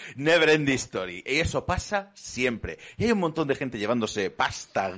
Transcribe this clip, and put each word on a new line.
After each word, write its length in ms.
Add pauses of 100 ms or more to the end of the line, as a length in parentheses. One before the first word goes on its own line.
(160)
Never 340
end 200
story. 560
Y 140
eso 260
pasa 480
siempre. 640 (200)
Y 80
hay 60
un 80
montón 280
de 80
gente 220
llevándose 520
pasta 680